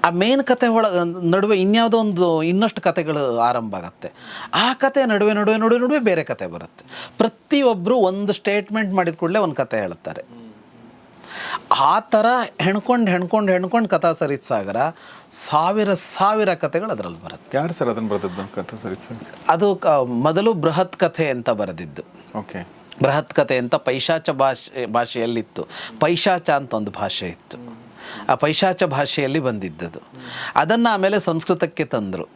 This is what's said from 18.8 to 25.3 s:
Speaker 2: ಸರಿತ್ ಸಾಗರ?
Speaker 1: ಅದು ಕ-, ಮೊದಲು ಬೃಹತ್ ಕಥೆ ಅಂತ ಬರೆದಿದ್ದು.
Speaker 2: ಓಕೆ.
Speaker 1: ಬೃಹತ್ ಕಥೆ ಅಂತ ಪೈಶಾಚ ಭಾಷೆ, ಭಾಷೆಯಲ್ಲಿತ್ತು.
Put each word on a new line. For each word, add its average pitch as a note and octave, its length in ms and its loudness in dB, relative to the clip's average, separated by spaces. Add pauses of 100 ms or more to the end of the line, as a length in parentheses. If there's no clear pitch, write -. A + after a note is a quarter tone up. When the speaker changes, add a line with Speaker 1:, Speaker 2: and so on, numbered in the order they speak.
Speaker 2:
ಸರಿತ್ F#2+ 200 -10
ಸಾಗರ? A2+ 240 -14 (220)
Speaker 1:
ಅದು F3+ 260 4
ಕ-, D3+ 300 2
ಮೊದಲು D#3+ 480 2
ಬೃಹತ್ E3 420 0
ಕಥೆ E3 340 0
ಅಂತ B2 200 -4
ಬರೆದಿದ್ದು. F2+ 520 -4 (380)
Speaker 2:
ಓಕೆ. - 280 -12 (360)
Speaker 1:
ಬೃಹತ್ C#3 300 0
ಕಥೆ C#3 240 2
ಅಂತ B2 180 0
ಪೈಶಾಚ C#3 540 -2
ಭಾಷೆ, C3+ 560 -2
ಭಾಷೆಯಲ್ಲಿತ್ತು. A#2 760 -2 (360)